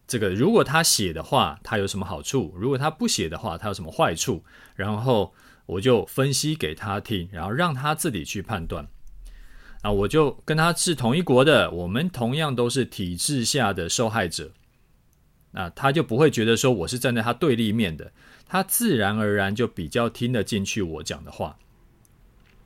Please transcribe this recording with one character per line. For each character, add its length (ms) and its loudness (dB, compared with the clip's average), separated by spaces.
这 120 -4
个， 120 2
如 220 2
果 120 6
他 180 2
写 300 2
的 100 -6
话， 400 0
他 160 -2
有 80 0
什 120 -6
么 60 -4
好 180 -8
处？ 340 -2
如 120 -2
果 80 2
他 140 -2
不 180 -2
写 200 0
的 100 -6
话， 180 -6
他 120 -8
有 60 -4
什 100 -10
么 80 -10
坏 220 2
处？ 300 -4
然 280 -4
后 300 2
我 140 -4
就 260 4
分 280 0
析 200 -2
给 200 -4
他 260 -4
听， 300 -4
然 140 -8
后 60 -6
让 220 0
他 220 -2
自 160 -2
己 140 -4
去 180 -8
判 240 -6
断。 220 -8
啊， 80 0
我 180 2
就 240 4
跟 120 0
他 160 4
是 220 0
同 220 2
一 60 2
国 220 6
的， 260 6
我 160 -4
们 240 -2
同 260 -2
样 180 -2
都 140 0
是 160 0
体 320 -6
制 280 -2
下 280 2
的 160 -4
受 220 0
害 180 0
者。 240 -10
那 180 -8
他 220 0
就 100 2
不 140 -2
会 140 6
觉 140 2
得 120 6
说 160 4
我 160 0
是 100 -4
站 160 0
在 80 2
他 100 0
对 220 2
立 180 2
面 240 0
的， 160 -14
他 180 0
自 340 2
然 200 2
而 200 2
然 180 2
就 140 2
比 200 -8
较 220 0
听 220 -4
得 100 0
进 220 -2
去 180 -4
我 200 -6
讲 220 -10
的 60 -14
话。 260 -8